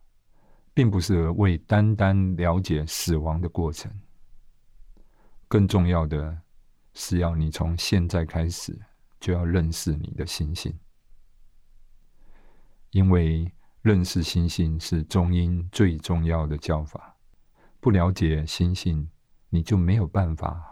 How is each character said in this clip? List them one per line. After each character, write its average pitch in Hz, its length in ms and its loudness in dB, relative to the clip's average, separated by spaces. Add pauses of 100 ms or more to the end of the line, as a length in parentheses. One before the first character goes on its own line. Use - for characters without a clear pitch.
(720)
并 123 160 4
不 101 100 0
是 82 320 2
为 95 280 2
单 104 360 2
单 95 400 2
了 85 240 0
解 80 280 -2
死 - 280 -2
亡 80 240 -2
的 90 80 -2
过 82 240 -4
程， - 200 -12 (1600)
更 104 200 4
重 90 200 2
要 85 200 2
的 78 340 -6 (540)
是 - 240 -2
要 85 160 0
你 78 160 0
从 82 260 -2
现 87 320 0
在 85 160 -2
开 82 240 -2
始 - 260 -10 (440)
就 - 120 -4
要 87 140 0
认 85 260 2
识 80 240 -4
你 73 160 -6
的 78 140 -8
心 80 300 -6
性。 - 200 -8 (2250)
因 95 220 4
为 82 400 2 (320)
认 101 200 4
识 87 200 -2
心 85 260 0
性 80 300 -2
是 80 240 -2
中 87 280 0
阴 87 400 0
最 90 280 2
重 82 260 -2
要 82 220 0
的 76 100 -4
教 78 260 -2
法， - 320 -18 (640)
不 123 120 2
了 90 200 4
解 78 360 0
心 90 260 0
性， 80 340 -2 (420)
你 85 120 0
就 98 160 0
没 90 160 4
有 104 140 2
办 85 280 0
法 - 360 -6